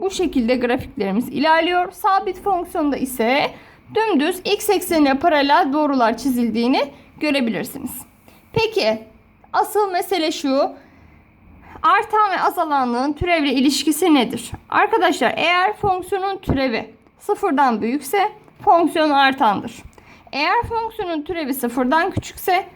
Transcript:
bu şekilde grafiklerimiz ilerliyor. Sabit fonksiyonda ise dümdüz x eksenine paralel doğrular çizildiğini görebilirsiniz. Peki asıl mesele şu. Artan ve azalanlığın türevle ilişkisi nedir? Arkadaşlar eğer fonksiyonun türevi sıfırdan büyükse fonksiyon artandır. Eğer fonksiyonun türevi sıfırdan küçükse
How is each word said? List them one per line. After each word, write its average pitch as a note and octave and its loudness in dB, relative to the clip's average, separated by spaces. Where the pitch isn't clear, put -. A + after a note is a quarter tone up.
bu F#4+ -2
şekilde C4 0
grafiklerimiz A#3+ -2
ilerliyor. E4+ 0
Sabit G4 -2
fonksiyonda F4 -2
ise C4+ 0
dümdüz F4+ 0
x G4+ -2
eksenine D#4+ 2
paralel D4 2
doğrular C4+ 2
çizildiğini B3 0
görebilirsiniz. B3+ -4
Peki C4+ -2
asıl G4+ 0
mesele F4 -2
şu. C#4 -2
Artan G#4 2
ve F4 -2
azalanlığın C#4 0
türevle D#4 0
ilişkisi D4+ 2
nedir? A#3+ 0
Arkadaşlar F4+ 2
eğer F4+ 2
fonksiyonun F#4+ -2
türevi C4+ -4
sıfırdan C#4 0
büyükse F4+ -2
fonksiyon E4+ 4
artandır. C4+ 2
Eğer F4+ 0
fonksiyonun A4+ -6
türevi D4+ -4
sıfırdan C4 0
küçükse - -2